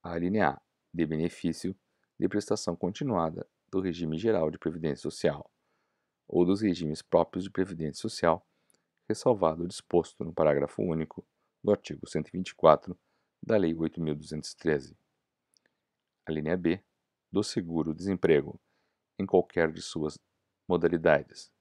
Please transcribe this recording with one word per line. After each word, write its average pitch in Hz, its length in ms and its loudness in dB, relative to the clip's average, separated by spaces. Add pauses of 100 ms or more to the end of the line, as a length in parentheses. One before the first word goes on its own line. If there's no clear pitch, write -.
A 87 160 -6
linha 90 340 2
A, - 100 -12 (320)
de 82 120 2
benefício 82 680 -4 (440)
de 95 80 2
prestação 101 480 -2
continuada 87 720 -2 (240)
do 95 80 0
regime 82 380 -2
geral 92 320 2
de 78 80 -8
previdência 80 460 -4
social 73 480 -4 (760)
ou 87 180 4
dos 101 160 2
regimes 85 400 -2
próprios 87 420 0
de 98 60 -8
previdência 82 520 -4
social, 87 440 0 (600)
ressalvado 92 560 2
o 87 40 -4
disposto - 560 -2
no 80 100 -8
parágrafo 73 480 2
único 82 440 -4 (380)
do 104 80 2
artigo - 360 -2
cento 78 200 -4
e - 40 -20
vinte 90 180 -6
e - 60 -18
quatro 80 420 6 (440)
da 113 140 0
Lei 85 200 2
oito 82 260 -4
mil 78 140 -2
duzentos 76 360 -10
e - 60 -18
treze. 71 400 -2 (1300)
A 82 60 -6
linha 78 260 0
B, 87 260 0 (480)
do 98 120 0
seguro-desemprego, 82 1160 0 (580)
em 98 80 -4
qualquer 87 460 2
de 78 100 -14
suas 76 380 -6 (480)
modalidades. 80 920 2